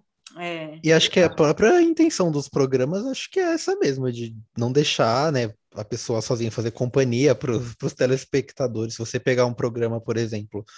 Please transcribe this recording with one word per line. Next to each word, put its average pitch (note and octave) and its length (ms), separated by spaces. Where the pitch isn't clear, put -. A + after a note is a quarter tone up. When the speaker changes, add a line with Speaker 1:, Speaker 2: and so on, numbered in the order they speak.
Speaker 1:
É. D#3+ 440
Speaker 2:
E D#3+ 80
acho D#3+ 180
que G3 120
a D#3+ 80
própria G#3 520
intenção D#4+ 480
dos C#3+ 200
programas, C#3 560
acho C4+ 240
que - 100
é F4 140
essa E4+ 240
mesmo, C3+ 340
de A#2 240
não A#2+ 120
deixar, C#3 640
né, A#2+ 220
a G#2+ 120
pessoa A2+ 360
sozinha, A#2 300
fazer A2+ 200
companhia C3 600
pro, B2+ 280
pros - 160
telespectadores. B2+ 1040
Se - 40
você A#2 220
pegar B2 240
um A#2+ 80
programa, A#2 480
por A2+ 160
exemplo, G#2+ 480